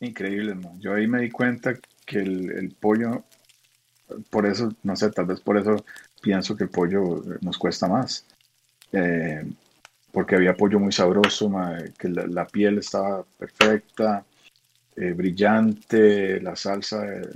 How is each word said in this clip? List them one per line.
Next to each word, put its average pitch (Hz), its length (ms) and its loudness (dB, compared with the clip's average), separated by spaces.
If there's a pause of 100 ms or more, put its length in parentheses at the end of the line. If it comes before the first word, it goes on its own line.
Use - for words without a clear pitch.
increíbles, 104 560 -6
man. 90 260 -16
Yo 98 120 -4
ahí 107 140 0
me 123 140 0
di 120 80 -2
cuenta 123 440 -2 (320)
que - 140 -4
el, 92 320 -4
el 95 200 -8
pollo, 117 520 0 (1040)
por 107 160 2
eso, 107 280 0 (100)
no 95 120 -2
sé, 107 160 0
tal 92 140 -4
vez 92 160 -4
por 104 160 2
eso 104 280 0 (360)
pienso 92 340 0
que - 80 -4
el 90 60 -2
pollo, 90 480 0 (160)
eh, - 80 -10
nos 90 160 -6
cuesta 90 300 -2
más. 117 380 -2 (680)
Eh, 82 520 -2 (680)
porque 95 240 2
había 92 200 6
pollo 104 240 4
muy 101 140 2
sabroso, 101 560 2
ma, 90 280 -4 (220)
que - 100 -4
la, 87 180 -4
la 87 200 -4
piel 104 320 2
estaba 196 440 -2 (140)
perfecta, 110 880 0 (680)
eh, 90 160 -4
brillante, 104 1300 4
la 87 140 -8
salsa, 101 500 -6
eh, 95 300 -10